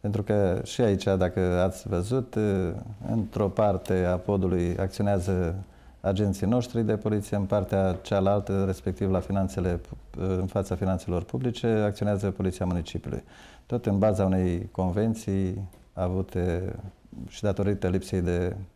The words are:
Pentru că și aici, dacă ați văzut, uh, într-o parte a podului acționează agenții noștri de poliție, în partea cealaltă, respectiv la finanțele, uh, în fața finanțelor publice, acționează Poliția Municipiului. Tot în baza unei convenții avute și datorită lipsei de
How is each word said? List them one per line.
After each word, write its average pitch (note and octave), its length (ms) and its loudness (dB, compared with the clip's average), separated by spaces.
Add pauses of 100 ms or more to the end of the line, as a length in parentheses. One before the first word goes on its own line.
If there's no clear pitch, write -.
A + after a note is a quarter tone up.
Pentru G#2 220 -2
că G2 420 2
și - 160 -6
aici, G2+ 240 4
dacă F#2+ 360 2
ați F2+ 480 2
văzut, G#2 460 -2
uh, G#2+ 80 0 (680)
într-o G#2+ 380 0
parte F#2+ 640 2
a F2+ 60 2
podului F2+ 640 0
acționează F#2 760 0 (460)
agenții G2 460 0
noștri A#2 360 0
de G#2+ 140 2
poliție, G#2 400 -2
în G2+ 80 0
partea F#2+ 580 2
cealaltă, G2 640 2
respectiv F#2+ 440 -2
la F#2 100 2
finanțele, F#2 600 -2 (380)
uh, F2+ 60 -4 (140)
în F#2 80 -2
fața F#2+ 280 -2
finanțelor F2+ 480 -2
publice, B2 440 -4
acționează G#2 640 2
Poliția F#2 360 -2
Municipiului. E2+ 560 -4 (440)
Tot A#2+ 200 -2
în G2 120 4
baza G2+ 260 4
unei F#2 460 2
convenții G2 1000 0 (240)
avute F2+ 800 -2 (540)
și - 140 -14
datorită G2+ 460 0
lipsei F#2+ 320 0
de F2+ 360 0 (200)